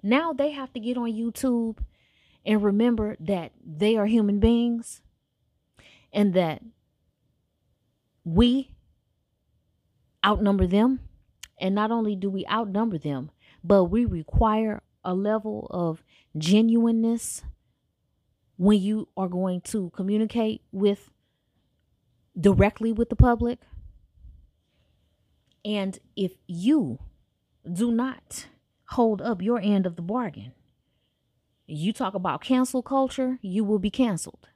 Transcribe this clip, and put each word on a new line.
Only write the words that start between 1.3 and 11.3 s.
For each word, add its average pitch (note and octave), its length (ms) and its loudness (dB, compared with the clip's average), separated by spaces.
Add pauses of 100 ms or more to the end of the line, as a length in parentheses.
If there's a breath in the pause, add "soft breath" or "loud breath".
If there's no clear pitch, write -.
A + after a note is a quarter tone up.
and G#3+ 180 2
remember G#3+ 580 2
that E3+ 320 -4 (120)
they G3+ 320 0
are G#3 80 2
human G#3 340 4
beings A#3 640 2 (1120 soft breath)
and G3+ 220 2
that E3 280 0 (1600)
we A#3+ 480 4 (1500)
outnumber G3+ 420 2
them. A3+ 340 2 (580)